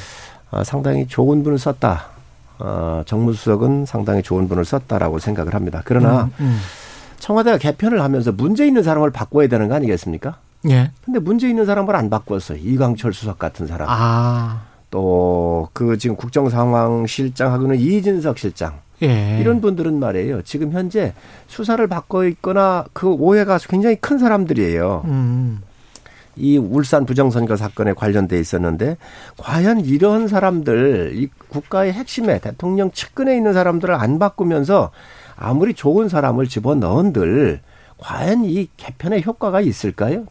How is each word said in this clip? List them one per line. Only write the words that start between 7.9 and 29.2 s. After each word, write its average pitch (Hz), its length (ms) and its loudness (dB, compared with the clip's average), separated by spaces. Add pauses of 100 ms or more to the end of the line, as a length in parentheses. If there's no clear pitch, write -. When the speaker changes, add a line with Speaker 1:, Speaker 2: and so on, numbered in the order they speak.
Speaker 1:
하면서 131 300 2
문제 175 340 2
있는 262 160 6
사람을 151 300 2
바꿔야 131 360 2
되는 113 200 2
거 127 80 0
아니겠습니까? 90 600 -2 (320)
Speaker 2:
예. 127 220 4 (140)
Speaker 1:
근데 254 140 -2
문제 226 300 0
있는 226 160 2
사람을 202 300 0
안 110 140 0
바꿨어요. 98 520 -4
이광철 120 520 0
수석 107 260 -8
같은 82 280 -6
사람. 82 220 -6
Speaker 2:
아. 117 720 0 (280)
Speaker 1:
또 90 600 2 (240)
그 117 240 0
지금 110 180 -2
국정상황실장하고는 123 1600 0
이진석 180 580 0
실장. 82 420 -8 (220)
Speaker 2:
예. 110 380 2
Speaker 1:
이런 233 220 2
분들은 165 380 0
말이에요. 107 440 -2
지금 151 280 -6
현재 180 420 -2 (340)
수사를 226 400 -2
받고 185 380 -2
있거나 185 680 0
그 185 160 -2
오해가 190 480 2 (120)
굉장히 208 260 2
큰 285 220 -4
사람들이에요. 107 880 0
Speaker 2:
음. 123 560 -2 (720)
Speaker 1:
이 143 220 2
울산 135 480 2
부정선거 120 520 2
사건에 104 360 -2
관련돼 98 460 0
있었는데 87 580 -2 (400)